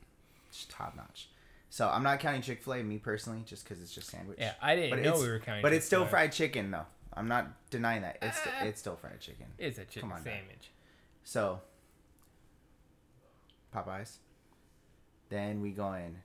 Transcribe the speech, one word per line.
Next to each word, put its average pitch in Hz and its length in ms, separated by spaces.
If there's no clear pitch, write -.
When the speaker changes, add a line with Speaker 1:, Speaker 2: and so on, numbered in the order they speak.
Speaker 1:
just - 200
top - 260
notch. - 320
So 110 200
I'm 104 140
not 139 160
counting 139 240
Chick-fil-A, 123 400
me 107 160
personally, 110 480
just - 180
'cause 90 160
it's 85 140
just - 140
sandwich. 92 320
Speaker 2:
Yeah, 110 200
I 147 140
didn't 165 160
Speaker 1:
But 127 120
Speaker 2:
know 151 100
Speaker 1:
it's, 160 100
Speaker 2:
we 123 60
were 113 100
counting 107 240
Speaker 1:
but 151 100
it's 160 140
still 185 140
Speaker 2:
Chick-fil-A. 170 100
Speaker 1:
fried 156 100
chicken, 120 400
though. 80 140
I'm 107 140
not 120 180
denying 117 320
that. 87 180
It's, 110 240
Speaker 2:
Uh, 262 200
Speaker 1:
it's 107 160
still 90 160
fried - 240
chicken. - 260
Speaker 2:
It's 131 200
a 98 60
chicken 107 240
Speaker 1:
Come 95 40
on, 82 120
dog. 117 80
Speaker 2:
sandwich. 95 380
Speaker 1:
So, 98 380
Popeyes. 95 420
Then 104 320
we 104 100
go 98 220
in 87 320